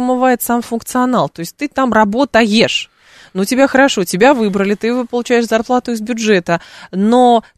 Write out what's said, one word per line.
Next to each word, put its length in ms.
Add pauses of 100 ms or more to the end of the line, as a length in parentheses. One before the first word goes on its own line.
вымывает 400
сам 200
функционал. 680
То 120
есть 140
ты 120
там 260
работаешь. 960 (440)
Ну, 120
тебя 220
хорошо, 360
тебя 300
выбрали, 420
ты 300
получаешь 400
зарплату 460
из 100
бюджета, 580 (320)
но 520 (140)